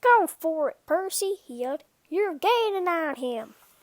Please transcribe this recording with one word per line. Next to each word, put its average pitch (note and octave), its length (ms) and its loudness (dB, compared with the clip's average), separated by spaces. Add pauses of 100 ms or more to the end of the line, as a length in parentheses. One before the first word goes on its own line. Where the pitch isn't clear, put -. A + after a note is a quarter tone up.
Go A#4+ 260 6
for D#4 420 -2
it, - 160 -8
Percy, F#4+ 500 -2 (100)
he A#3+ 160 -12
yelled. C4 220 -6 (260)
You're F#4 280 -2
gaining G4+ 500 0
on D#4+ 280 -2
him. A#3 400 -8 (280)